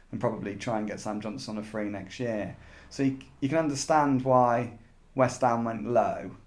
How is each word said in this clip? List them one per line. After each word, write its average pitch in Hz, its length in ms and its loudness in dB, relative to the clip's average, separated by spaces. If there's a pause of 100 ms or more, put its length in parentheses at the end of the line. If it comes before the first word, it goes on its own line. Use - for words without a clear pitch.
(100)
and 107 100 -6
probably 104 360 -2
try 110 220 -4
and 107 100 -4
get 101 100 -8
Sam 104 220 -6
Johnson 107 380 -8
on 107 40 -6
a 107 40 -10
free 104 240 -6
next 98 280 -10
year. 107 380 -4 (320)
So - 140 -4
you, 135 160 2 (220)
you 139 100 0
can 160 80 2
understand 143 680 2
why 123 540 4 (360)
West 127 280 2
Ham 117 220 4
went 113 220 -4
low 101 440 0 (160)